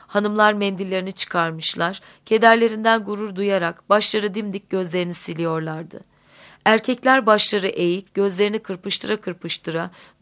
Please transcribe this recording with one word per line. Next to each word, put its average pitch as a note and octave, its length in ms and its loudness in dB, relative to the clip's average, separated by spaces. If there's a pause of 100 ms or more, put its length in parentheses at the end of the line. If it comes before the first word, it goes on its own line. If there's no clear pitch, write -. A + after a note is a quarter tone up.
Hanımlar G#3 460 2
mendillerini F#3+ 600 -4
çıkarmışlar, E3+ 880 -4 (260)
kederlerinden A3+ 800 4
gurur G3+ 300 -8
duyarak F#3 560 -2
başları G#3 440 2
dimdik G3+ 360 -6
gözlerini F3+ 440 -2
siliyorlardı. D#3+ 840 -6 (640)
Erkekler A#3+ 600 2
başları G#3 400 2
eğik, F3+ 480 -2
gözlerini G3+ 440 0
kırpıştıra G3+ 600 -6
kırpıştıra E3+ 720 -6 (320)